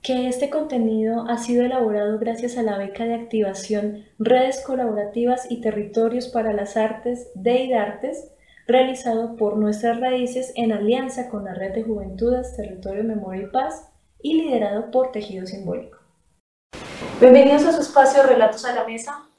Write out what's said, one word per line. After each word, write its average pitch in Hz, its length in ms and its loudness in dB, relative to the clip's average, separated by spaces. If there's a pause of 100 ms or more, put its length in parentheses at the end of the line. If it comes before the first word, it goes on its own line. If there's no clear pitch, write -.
que 254 260 -2
este 262 220 -4
contenido 233 800 -2
ha 240 80 -2
sido 240 260 0
elaborado 214 560 0
gracias 233 380 -2
a 247 40 -2
la 208 160 -2
beca 196 280 -6
de 233 100 -2
activación 208 880 -4 (160)
Redes 254 460 4
Colaborativas 240 840 -2
y 233 120 -8
Territorios 226 640 -2
para 220 240 -2
las 202 240 -4
Artes 220 600 -4
de 233 260 2
idartes, 254 680 -4 (380)
realizado 240 680 0
por 208 180 0
Nuestras 214 460 0
Raíces 254 540 -2
en 226 180 0
alianza 240 560 -2
con 202 160 -8
la 185 80 -10
Red 190 200 -8
de 220 100 -4
Juventudes, 214 760 -4
Territorio, 196 480 -8
Memoria 196 380 -6
y - 20 -10
Paz 277 420 -4 (340)
y 320 200 0
liderado 226 500 -2
por 254 220 0
Tejido 190 340 -10
Simbólico. 185 520 -10 (1200)
Bienvenidos 277 420 10
a 330 80 4
su 294 100 2
espacio 269 420 6
Relatos 226 420 4
a 247 100 -4
la 226 80 -4
Mesa. 233 400 -10 (160)